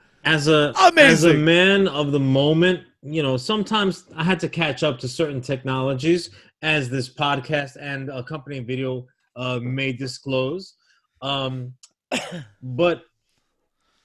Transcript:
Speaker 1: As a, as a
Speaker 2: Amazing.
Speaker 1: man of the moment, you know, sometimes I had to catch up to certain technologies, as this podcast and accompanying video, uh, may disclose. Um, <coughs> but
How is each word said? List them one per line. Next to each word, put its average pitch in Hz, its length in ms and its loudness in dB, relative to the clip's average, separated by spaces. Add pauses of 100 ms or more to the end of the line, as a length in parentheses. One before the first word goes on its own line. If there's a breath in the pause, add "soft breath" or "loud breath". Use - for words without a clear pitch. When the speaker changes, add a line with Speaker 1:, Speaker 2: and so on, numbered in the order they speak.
(240)
Speaker 1:
As 147 240 0
a, 147 280 4
as 302 480 6
a 170 60 8
Speaker 2:
Amazing. 151 160 4
Speaker 1:
man 190 420 6
of 143 240 -2
the 143 80 2
moment, 151 640 2 (200)
you 151 220 -4
know, 131 140 0
sometimes 208 680 -2 (100)
I 160 80 -6
had 180 180 0
to 151 80 -4
catch 156 340 -4
up 143 160 0
to 131 80 -8
certain 139 340 -4
technologies, 131 880 -2 (300 soft breath)
as 151 280 0
this 127 200 -4
podcast 143 680 -4
and 139 300 -10
accompanying 135 560 -10
video, 127 420 -6 (280)
uh, 127 260 -6
may 131 320 -4
disclose. 131 840 -6 (460)
Um, 131 520 -6 (380)
<coughs> - 500 -10
but 156 420 -2 (1000)